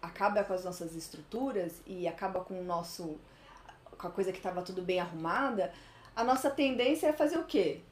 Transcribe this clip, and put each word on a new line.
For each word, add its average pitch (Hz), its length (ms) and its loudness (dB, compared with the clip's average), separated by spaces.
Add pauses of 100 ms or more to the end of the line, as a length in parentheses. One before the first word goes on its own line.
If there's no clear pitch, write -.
acaba 202 440 2
com 196 80 -4
as 185 120 -2
nossas 175 300 -6
estruturas 175 920 -4
e 180 200 -6
acaba 185 340 -2
com 185 200 -8
o 180 40 -6
nosso, 170 540 -4 (800)
com - 80 -8
a 175 40 -4
coisa 185 220 0
que - 80 -8
tava 180 220 -4
tudo 185 200 -6
bem 180 180 2
arrumada, 175 720 0 (420)
a 226 80 0
nossa 262 280 4
tendência 277 580 4
é 302 40 6
fazer 302 260 4
o 330 60 -2
quê? 180 360 2 (120)